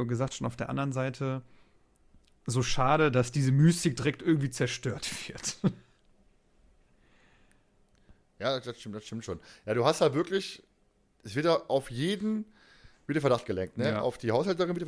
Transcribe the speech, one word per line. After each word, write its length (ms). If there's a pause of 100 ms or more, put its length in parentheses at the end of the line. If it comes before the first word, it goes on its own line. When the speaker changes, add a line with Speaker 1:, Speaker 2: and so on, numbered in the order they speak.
Speaker 1:
gesagt, 280
schon 120
auf 100
der 140
anderen 220
Seite 500 (1040)
so 160
schade, 500
dass 180
diese 220
Mystik 440
direkt 260
irgendwie 280
zerstört 580 (120)
<laughs> 80
wird. 300 (2750)
Speaker 2:
Ja, 200
das 220
stimmt, 160
das 80
stimmt 200
schon. 140 (280)
Ja, 80
du 100
hast 160
halt 140
wirklich, 480 (600)
es 120
wird 120
ja 100 (120)
auf 220
jeden 540 (600)
wird 100
der 40
Verdacht 260
gelenkt, 320
ne? 120
Speaker 1:
Ja. 120
Speaker 2:
Auf 140
die 140
Haushälterin 400
wird 100
der 80